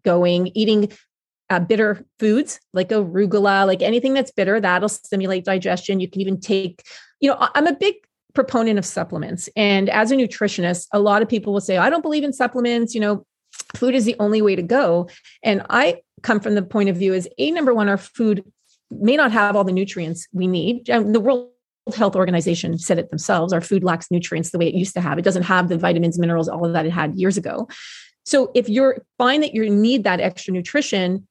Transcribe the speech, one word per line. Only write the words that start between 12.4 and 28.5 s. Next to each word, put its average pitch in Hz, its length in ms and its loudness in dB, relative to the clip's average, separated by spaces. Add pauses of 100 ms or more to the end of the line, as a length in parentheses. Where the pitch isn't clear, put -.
You 226 80 -2
know, 208 240 -2 (500)
food 247 200 0
is 247 100 2
the 240 140 0
only 214 220 2
way 202 140 4
to 180 60 -4
go." 175 480 2 (340)
And 196 260 0
I 254 320 2 (220)
come 214 160 2
from 208 160 0
the 202 60 2
point 196 280 0
of 180 80 -2
view 190 160 0
is, 185 140 -4 (100)
A, 294 140 0
number 302 220 2
one, 214 140 2
our 247 100 2
food 214 460 -2 (480)
may 226 240 2
not 285 160 2
have 208 240 2
all 202 80 2
the 190 80 0
nutrients 180 600 -4
we 180 140 -2
need. 185 420 -2
And 220 240 2
the 226 60 4
World 247 300 0 (460)
Health 202 200 0
Organization 170 600 0
said 165 220 0
it 170 100 -6
themselves, 175 440 -2
our 165 80 2
food 185 220 0
lacks 170 280 -2
nutrients 170 400 -2
the 180 60 -4
way 170 100 2
it 165 80 -2
used 190 200 -2
to 180 60 -4
have. 151 160 -2
It 180 80 -2
doesn't 180 180 2
have 180 260 2
the 175 80 0
vitamins, 170 420 0
minerals, 170 300 0
all 170 160 -4
of 170 80 -2
that 160 120 0
it 160 60 -2
had 160 240 -4
years 190 220 0
ago. 202 300 -6 (580)
So 262 280 2